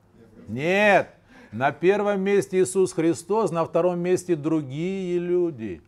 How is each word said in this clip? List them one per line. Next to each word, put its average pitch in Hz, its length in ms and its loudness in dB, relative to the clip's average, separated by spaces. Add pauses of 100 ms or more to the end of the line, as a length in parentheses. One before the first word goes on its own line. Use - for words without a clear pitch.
(480)
Нет. 175 600 2 (400)
На 131 220 0
первом 202 480 2
месте 190 400 0
Иисус 185 320 0
Христос, 170 580 0
на 165 140 -2
втором 175 340 0
месте 175 380 0
другие 160 840 -4
люди, 160 680 -4